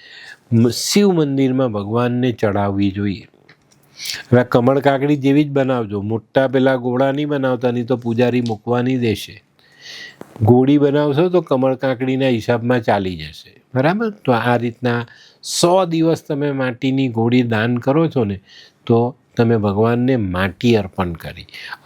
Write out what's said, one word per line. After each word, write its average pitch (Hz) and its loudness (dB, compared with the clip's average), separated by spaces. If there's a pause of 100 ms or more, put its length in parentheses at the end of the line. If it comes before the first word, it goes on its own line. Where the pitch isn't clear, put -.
(520)
મ-, 117 4
શિવ 202 2
મંદિરમાં 135 0
ભગવાનને 120 -2
ચડાવવી 101 0
જોઈએ. 101 -6 (1000)
હવે 123 4
આ 120 2
કમળ 131 2
કાંકડી 139 0
જેવી 139 2
જ 143 -8
બનાવજો, 123 -2
મોટા 113 0
પેલા 131 2
ગોળા 127 0
નહીં 147 -4
બનાવતા, 127 -2
નહીં 120 -4
તો 127 0
પૂજારી 120 0
મૂકવાની 120 -2
દેશે. 110 -4 (1000)
ગોળી 131 6
બનાવશો 147 2
તો 175 0
કમળ 131 0
કાંકડીના 131 -2
હિસાબમાં 120 0
ચાલી 101 -2
જશે, - -18 (120)
બરાબર? 185 0
તો 135 -2
આ 120 0
રીતના 120 -4 (380)
સો 180 0
દિવસ 160 0
તમે 143 -4
માટીની 131 -2
ગોળી 117 2
દાન 117 0
કરો 147 0
છો 123 -2
ને, 98 -4 (440)
તો 117 0 (200)
તમે 117 2
ભગવાનને 113 0
માટી 98 0
અર્પણ 92 -4
કરી. 80 -14 (400)